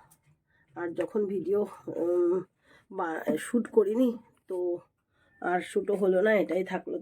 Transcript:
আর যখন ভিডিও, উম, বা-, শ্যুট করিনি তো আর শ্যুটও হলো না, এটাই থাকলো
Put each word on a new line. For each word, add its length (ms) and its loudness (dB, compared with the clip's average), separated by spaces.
আর 80 -4
যখন 200 -2
ভিডিও, 280 0
উম, 320 4
বা-, 340 -4
শ্যুট 220 0
করিনি 340 4
তো 80 -6
আর 80 2
শ্যুটও 320 0
হলো 240 4
না, 60 6
এটাই 300 -2
থাকলো 300 -6